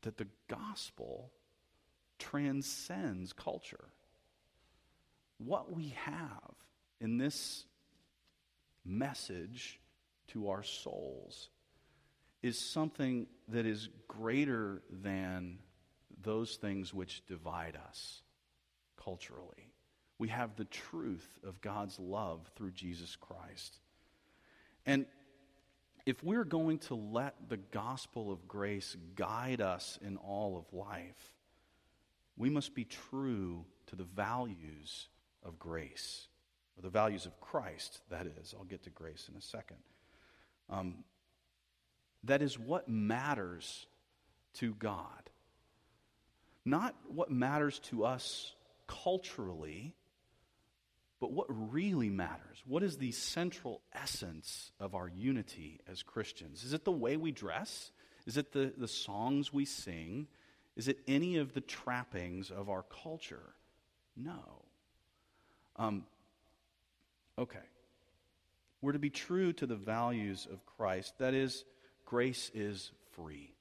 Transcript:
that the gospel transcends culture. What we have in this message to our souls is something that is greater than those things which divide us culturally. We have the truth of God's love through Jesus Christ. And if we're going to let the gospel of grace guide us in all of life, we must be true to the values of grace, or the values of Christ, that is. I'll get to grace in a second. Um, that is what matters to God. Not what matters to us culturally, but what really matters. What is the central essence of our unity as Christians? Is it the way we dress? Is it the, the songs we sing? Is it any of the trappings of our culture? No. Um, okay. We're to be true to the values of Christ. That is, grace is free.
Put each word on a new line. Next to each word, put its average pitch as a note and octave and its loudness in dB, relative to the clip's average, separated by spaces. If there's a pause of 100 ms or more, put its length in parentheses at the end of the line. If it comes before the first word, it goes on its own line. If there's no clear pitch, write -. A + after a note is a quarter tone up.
that A2 -4
the G2+ -2 (200)
gospel B2+ -6 (880)
transcends C#3 0
culture. - -6 (1500)
What E3+ 0
we D#3 -4
have D3+ -6 (460)
in A2+ 2
this - 0 (1200)
message G#2+ -2 (480)
to G2+ 0
our G2 2
souls - -6 (920)
is A#2+ 2
something C#3 2 (200)
that A2+ 4
is G#2+ 2 (180)
greater A2+ 2
than F#2 -2 (600)
those A2 0
things G2 -2
which F#2 -6
divide E2 -4 (100)
us - -12 (800)
culturally. - -10 (460)
We B2 2
have A2+ -2
the G#2+ -2
truth - -6
of F#2+ -10
God's G2+ -2
love F2+ -2
through F#2+ -4
Jesus F2 -6
Christ. - -14 (1040)
And C#3 6 (1000)
if C3 2
we're G#3+ 4
going D#3+ 4
to - -2
let A2+ 0 (140)
the A2 0
gospel G#2+ -4
of F2+ -6
grace G2+ 0 (200)
guide A2+ 2
us F#2 2
in G2 -2
all G2 -2
of E2+ -8
life, F2+ -8 (1040)
we B2 6
must D3 2
be B2+ -2
true G2 -2 (220)
to - -12
the F#2 -6
values F#2 -2 (360)
of E2+ -10
grace, - -8 (500)
or G2 -14
the F#2 -4
values G#2 6
of F2 -12
Christ, - -4
that F2 -4
is. E2 -12
I'll G2 -12
get F#2 -10
to F2+ -14
grace D#2+ -12
in - -14
a - -12
second. - -10 (920)
Um, F#2 -4 (1200)
that C#3 8
is C#3 2
what B2+ 0
matters A2 2 (720)
to A#2 0
God. G#2 -4 (1400)
Not E3 4 (120)
what D#3 2
matters C#3+ 4 (120)
to A2+ 4
us - 0 (320)
culturally, G2 -2 (1300)
but - 0
what D3+ 2
really B2+ 4
matters. - -2
What C#3 2
is F3 2
the C3 0
central - -2 (120)
essence - -6
of G2 -2
our F2+ 0
unity F#2 0
as F#2 -8
Christians? E2 -6
Is C3 -2
it D#3+ 0
the G3 6
way C#3 4
we D#3+ 2
dress? G#2 -4 (340)
Is A#2 0
it C#3+ 2
the, C3+ 4
the A#2+ -2
songs C3 2
we C#3 6
sing? F#2 -4 (480)
Is A2+ 0
it C3+ 6 (100)
any E3 6
of C#3 2
the B2+ 0
trappings F#2+ -2
of G2 -4
our F#2 0 (200)
culture? - -10 (640)
No. C#3 -6 (1300)
Um, G#2+ 2 (1300)
okay. A#2+ -4 (1200)
We're C#3 6
to D3 4
be C#3+ 4
true F3+ 4
to C#3 0
the A#2 2
values G#2+ 2
of F#2+ -10
Christ. F#2+ 2
That C3 6
is, C3+ 4 (420)
grace A#2+ 4
is G#2 -2 (200)
free. D2 -10